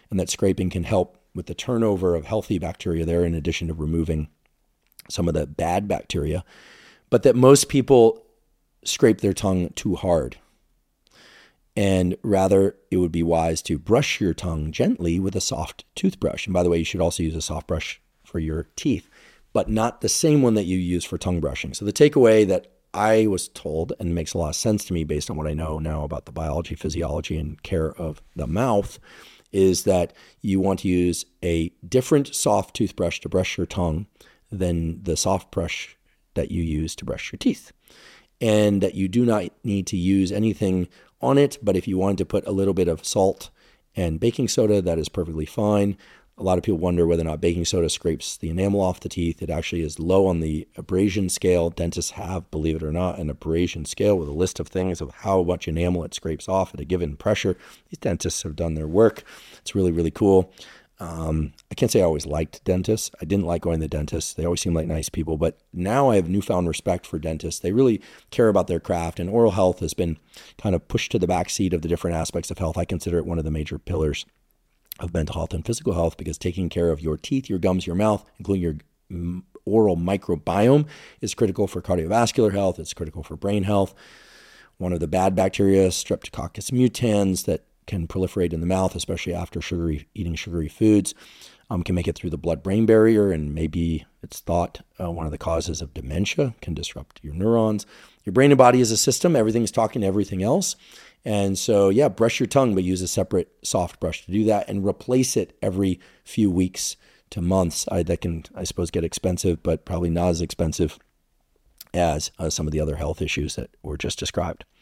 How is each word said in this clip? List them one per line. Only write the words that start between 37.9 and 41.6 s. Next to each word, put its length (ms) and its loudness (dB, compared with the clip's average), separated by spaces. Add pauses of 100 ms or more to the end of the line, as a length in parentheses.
And 400 4
that 160 0
you 140 -2
do 160 2
not 180 2 (220)
need 220 -2
to 100 -4
use 340 2
anything 560 0 (320)
on 180 2
it, 240 4